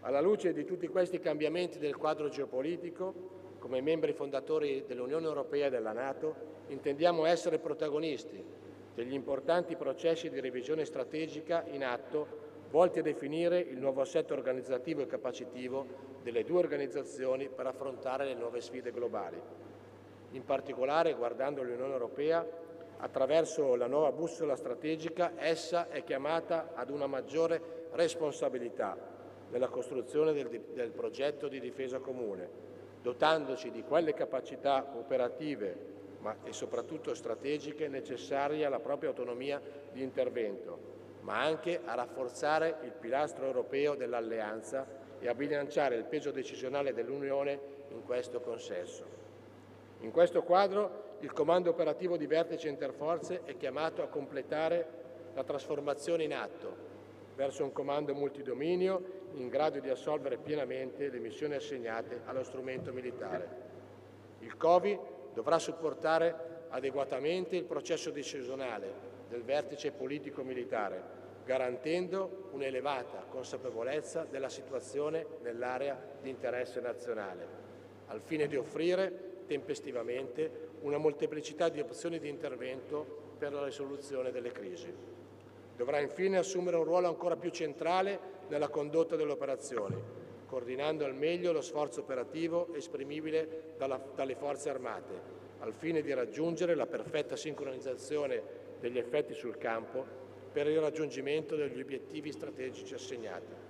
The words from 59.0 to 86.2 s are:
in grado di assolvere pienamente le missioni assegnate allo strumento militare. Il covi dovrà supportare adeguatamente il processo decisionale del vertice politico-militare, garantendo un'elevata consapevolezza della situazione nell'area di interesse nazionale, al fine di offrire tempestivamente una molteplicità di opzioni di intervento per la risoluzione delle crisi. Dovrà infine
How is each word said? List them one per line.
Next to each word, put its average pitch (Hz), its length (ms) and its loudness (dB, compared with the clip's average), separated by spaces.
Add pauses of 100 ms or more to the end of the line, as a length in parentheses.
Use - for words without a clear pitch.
in 127 160 -6
grado 143 300 4
di 131 100 -4
assolvere 135 480 0
pienamente 131 720 -2
le 127 80 -6
missioni 120 380 -2
assegnate 120 720 -4
allo 127 180 -2
strumento 127 500 -4
militare. 104 560 -4 (920)
Il 113 140 -12
covi 180 400 8 (380)
dovrà 147 240 6
supportare 160 1120 2
adeguatamente 139 840 0
il 175 100 0
processo 156 460 -2
decisionale 127 840 -4 (360)
del 117 120 -4
vertice 143 500 0
politico-militare, 127 1120 -2 (420)
garantendo 165 1080 0
un'elevata 135 800 -2
consapevolezza 131 1000 -4
della 135 200 -4
situazione 147 760 -2 (160)
nell'area 127 580 -2 (220)
di 135 80 -6
interesse 123 520 -2
nazionale, 104 640 -4 (600)
al 107 140 -8
fine 151 240 2
di 147 100 -2
offrire 175 720 2 (220)
tempestivamente 131 1200 -2 (100)
una 147 160 2
molteplicità 151 720 2
di 147 100 -2
opzioni 165 400 -4
di 147 80 -6
intervento 131 1120 -6
per 143 160 -2
la 143 100 -2
risoluzione 139 680 -2
delle 120 200 -2
crisi. 87 420 -8 (800)
Dovrà 139 260 2
infine 185 380 4